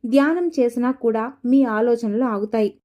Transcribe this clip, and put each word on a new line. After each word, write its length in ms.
ధ్యానం 460
చేసినా 420
కూడా 320
మీ 140
ఆలోచనలు 560
ఆగుతాయి. 460